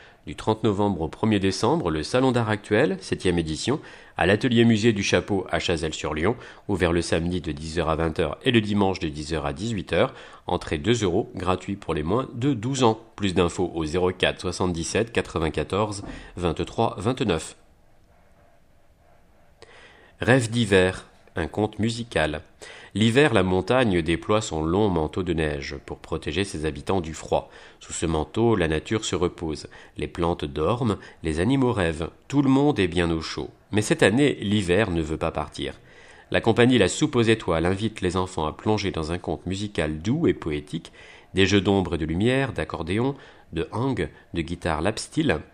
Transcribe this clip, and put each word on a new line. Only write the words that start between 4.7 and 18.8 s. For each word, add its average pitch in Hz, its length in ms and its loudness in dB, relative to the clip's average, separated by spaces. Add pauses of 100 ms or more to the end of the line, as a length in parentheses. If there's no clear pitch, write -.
du 98 80 -2
Chapeau 95 480 0
à - 80 0
Chazelles-sur-Lyon, 80 800 -2 (320)
ouvert 92 240 2
le 85 100 2
samedi 87 400 -2
de 78 100 -6
dix 80 280 -6
heures 78 100 0
à 80 60 2
vingt 80 240 0
heures 78 240 -2
et 139 80 2
le 117 100 4
dimanche 101 380 0
de 82 100 -4
dix 76 240 -8
heures 73 140 -2
à 71 60 -4
dix-huit 95 400 -6
heures. 113 200 2 (320)
Entrée 87 320 -2
deux 104 260 0
euros, 92 300 0
gratuit 92 420 -2
pour 80 200 -6
les 78 80 -2
moins 107 320 -2
de 135 180 0
douze 127 300 -2
ans. 110 160 4 (160)
Plus 98 180 -2
d'infos 87 400 2
au 82 100 -2
zéro 90 280 2
quatre 76 300 0
soixante-dix-sept 90 680 -2
quatre-vingt-quatorze 92 920 -2 (340)
vingt-trois 87 640 -2
vingt-neuf. 107 560 -2 (2750)